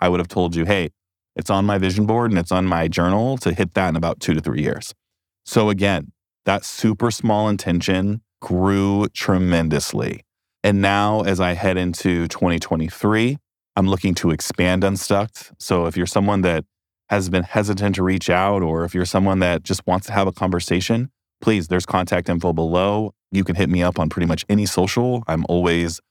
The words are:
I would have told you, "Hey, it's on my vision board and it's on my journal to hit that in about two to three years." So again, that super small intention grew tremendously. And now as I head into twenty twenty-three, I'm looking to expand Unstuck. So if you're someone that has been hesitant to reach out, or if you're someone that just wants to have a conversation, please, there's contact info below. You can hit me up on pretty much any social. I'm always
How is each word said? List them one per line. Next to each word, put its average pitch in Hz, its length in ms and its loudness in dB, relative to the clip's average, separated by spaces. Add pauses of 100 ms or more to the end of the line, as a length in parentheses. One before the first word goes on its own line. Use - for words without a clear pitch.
I 90 80 2
would 90 100 2
have 87 80 -4
told 87 280 -2
you, 82 100 0
"Hey, 92 240 0 (460)
it's - 140 -6
on 98 160 2
my 104 120 0
vision 95 280 0
board 113 260 0
and 92 80 2
it's 85 120 -4
on 92 140 0
my 82 240 0
journal 101 500 0
to 85 140 0
hit 95 200 -2
that 92 160 0
in 80 60 0
about 82 240 -2
two - 140 0
to 78 80 0
three 69 200 -2
years." - 320 -6 (520)
So 107 240 2
again, 95 420 -2 (340)
that 101 200 0
super 113 460 0
small 107 360 0
intention 101 760 0 (200)
grew 98 720 2
tremendously. 82 1080 0 (420)
And 101 180 4
now 104 400 2
as 92 180 0
I 90 140 0
head 92 240 0
into 87 500 0
twenty 85 320 0
twenty-three, 107 800 0 (380)
I'm 95 120 4
looking 95 280 0
to 85 160 2
expand 90 520 0
Unstuck. 101 480 0 (280)
So 85 280 0
if 82 100 -6
you're 87 80 0
someone 98 360 0
that 85 240 0 (440)
has 95 200 0
been 90 140 0
hesitant 101 520 -2
to 95 80 0
reach 92 260 0
out, 95 340 2
or 82 200 0
if 85 100 -6
you're 90 120 0
someone 95 340 2
that 87 240 2
just - 240 -4
wants 92 200 0
to 104 60 -8
have 98 140 2
a 92 60 0
conversation, 95 760 -2 (320)
please, 95 280 2
there's 90 160 0
contact 90 420 -2
info 87 240 0
below. 92 600 0 (180)
You 95 140 0
can 85 100 -2
hit 90 140 2
me 87 120 2
up 90 160 0
on 80 120 0
pretty 87 160 -2
much 80 240 -2
any 104 160 2
social. 120 600 -2
I'm 80 200 -2
always 85 640 0